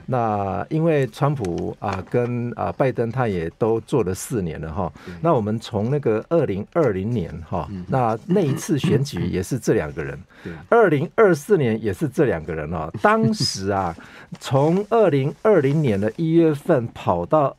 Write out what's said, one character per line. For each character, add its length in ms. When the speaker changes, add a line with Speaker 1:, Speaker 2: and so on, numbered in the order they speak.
Speaker 1:
那 600
因 140
为 240
川 280
普 440
啊， 300
跟， 460
啊， 200
拜 160
登 200
他 160
也 200
都 240
做 220
了 100
四 280
年 180
了 120
哈。 200
Speaker 2:
对。 160
Speaker 1:
那 120
我 60
们 200
从 320
那 80
个 300
二 160
零 280
二 180
零 200
年 200
哈， 240
Speaker 2:
嗯。 160
Speaker 1:
那， 380
那 160
一 140
次 240
选 240
举 180
也 220
是 160
这 160
两 180
个 100
人。 160
Speaker 2:
对。 80
Speaker 1:
二 220
零 260
二 180
四 240
年 240
也 120
是 160
这 160
两 180
个 120
人 180
哦。 180
当 300
时 380
啊， 260
Speaker 2:
<laughs> 260
Speaker 1:
从 480
二 200
零 240
二 180
零 200
年 180
的 180
一 140
月 220
份 400
跑 320
到 340